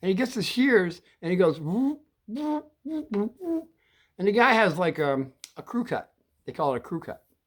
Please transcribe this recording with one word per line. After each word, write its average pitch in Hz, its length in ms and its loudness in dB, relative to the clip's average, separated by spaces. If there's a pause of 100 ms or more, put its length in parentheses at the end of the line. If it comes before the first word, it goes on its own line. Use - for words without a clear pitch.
And 175 80 -4
he 190 60 4
gets 247 200 0
the 214 80 -4
shears, 226 580 2 (200)
and 170 100 -4
he 180 60 0
goes, 170 220 4
Whoop, 240 420 -2 (260)
whoop, 302 440 -6 (120)
whoop, 302 280 -8
whoop, 208 280 -2
whoop. 330 300 -6 (480)
And 185 100 -2
the 208 40 2
guy 240 220 6
has, 208 240 4
like, 165 220 0
um, 135 320 0 (260)
a 147 60 -14
crew 233 200 -6
cut. - 280 -6 (340)
They - 60 -14
call 147 220 -2
it 127 40 -2
a - 40 -4
crew - 180 -8
cut. - 240 -14 (240)